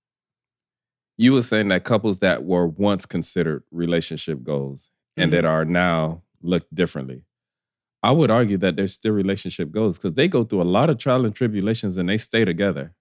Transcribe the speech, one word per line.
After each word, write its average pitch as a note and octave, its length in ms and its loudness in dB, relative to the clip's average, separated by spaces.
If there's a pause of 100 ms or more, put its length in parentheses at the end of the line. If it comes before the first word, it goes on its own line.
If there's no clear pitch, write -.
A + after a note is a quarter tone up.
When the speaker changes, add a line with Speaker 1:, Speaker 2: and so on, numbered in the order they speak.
(1160)
Speaker 1:
You B2 180 6
were B2+ 80 4
saying A2 260 2
that F#2 160 2
couples G#2+ 340 0
that D2+ 260 0
were F2 220 2
once F#2+ 400 0
considered D#2+ 640 -2
relationship E2 720 -4
goals C#2 480 -8 (260)
and F2 140 0
Speaker 2:
Mm-hmm. F2 60 2
Speaker 1:
that E2 80 2
are D#2+ 200 2
now E2 580 0 (200)
looked E2+ 320 -2
differently. C2+ 480 -4 (800)
I G#2+ 80 2
would C#3 220 4
argue A2 260 2
that F2+ 160 0
they're G2 140 -2
still G#2+ 240 -4
relationship F#2+ 580 -2
goals G2+ 280 -2
'cause F2 160 -4
they C#3+ 120 2
go D#3 160 0
through G#2 200 -2
a - 20 2
lot G#2+ 260 2
of - 80 0
trial C3 260 0
and G#2+ 100 0
tribulations G#2+ 640 -2
and F2+ 120 -2
they G#2+ 100 0
stay A2+ 260 0
together. E2+ 560 -2